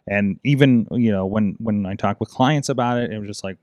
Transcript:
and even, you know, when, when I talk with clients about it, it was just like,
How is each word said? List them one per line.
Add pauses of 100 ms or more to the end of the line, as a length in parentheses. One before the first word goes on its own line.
and
even,
you
know,
when,
when
I
talk
with
clients
about
it,
it
was
just
like,